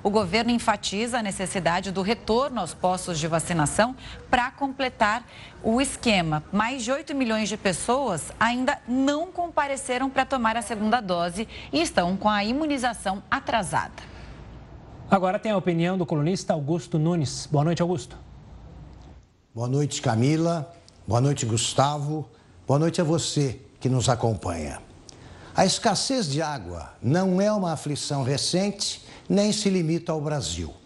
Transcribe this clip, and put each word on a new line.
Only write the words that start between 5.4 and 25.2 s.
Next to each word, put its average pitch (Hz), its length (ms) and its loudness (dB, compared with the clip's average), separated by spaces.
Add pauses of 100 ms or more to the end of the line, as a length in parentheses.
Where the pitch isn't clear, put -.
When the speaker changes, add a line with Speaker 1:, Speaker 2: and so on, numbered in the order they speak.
Speaker 1:
o 226 160 2
esquema. 175 720 2
Mais 226 320 0
de 240 80 -2
oito 311 200 -4
milhões 220 360 0
de 214 80 -4
pessoas 208 800 0
ainda 247 480 2
não 285 460 0
compareceram 277 760 -2
pra 262 160 2
tomar 233 320 0
a 233 60 -2
segunda 220 380 2
dose 180 480 -2 (240)
e 294 80 2
estão 190 360 2
com 208 120 2
a 202 160 2
imunização 240 840 -2
atrasada. 175 840 -2 (960)
Speaker 2:
Agora 185 300 4
tem 220 140 -2
a 202 40 2
opinião 175 400 2
do 175 80 0
colunista 165 480 0
Augusto 160 460 -2
Nunes. 160 520 0
Boa 147 120 4
noite, 170 180 2
Augusto. 175 380 -2 (1400)
Speaker 3:
Boa 120 140 -4
noite, 143 340 0
Camila. 151 720 2 (320)
Boa 113 140 4
noite, 139 260 2
Gustavo. 143 840 0 (380)
Boa 139 140 6
noite 165 200 2
a 175 40 4
você 143 560 0 (180)
que 131 100 -2
nos 127 200 2
acompanha. 90 720 -2 (760)